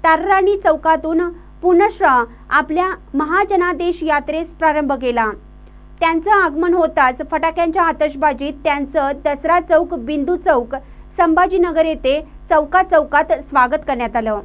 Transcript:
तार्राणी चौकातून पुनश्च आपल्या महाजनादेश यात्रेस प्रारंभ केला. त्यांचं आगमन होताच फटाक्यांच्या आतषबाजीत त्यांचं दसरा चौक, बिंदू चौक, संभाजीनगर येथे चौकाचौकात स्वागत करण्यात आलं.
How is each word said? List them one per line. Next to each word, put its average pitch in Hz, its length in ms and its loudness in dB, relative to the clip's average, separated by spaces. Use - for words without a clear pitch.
तार्राणी 381 540 2
चौकातून 320 640 0
पुनश्च 370 400 2
आपल्या 311 400 0
महाजनादेश 349 880 -2
यात्रेस 302 460 -2
प्रारंभ 294 440 -2
केला. 240 380 -2
त्यांचं 330 320 0
आगमन 339 420 2
होताच 320 480 0
फटाक्यांच्या 330 520 0
आतषबाजीत 285 720 -2
त्यांचं 285 580 -2
दसरा 320 340 0
चौक, 349 340 0
बिंदू 285 420 -4
चौक, 277 400 0
संभाजीनगर 339 680 2
येथे 302 420 -2
चौकाचौकात 311 840 2
स्वागत 254 380 0
करण्यात 233 280 -4
आलं. 220 300 -2